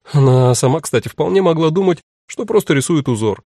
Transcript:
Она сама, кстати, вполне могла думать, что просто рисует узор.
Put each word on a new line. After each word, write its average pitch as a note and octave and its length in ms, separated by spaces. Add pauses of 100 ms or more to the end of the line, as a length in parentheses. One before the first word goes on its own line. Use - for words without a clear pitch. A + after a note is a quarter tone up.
(120)
Она B2+ 420
сама, C3+ 260
кстати, - 280
вполне F#3 340
могла D#3+ 280
думать, F3+ 300 (260)
что - 180
просто G#3 300
рисует C#3 340
узор. A2 340 (140)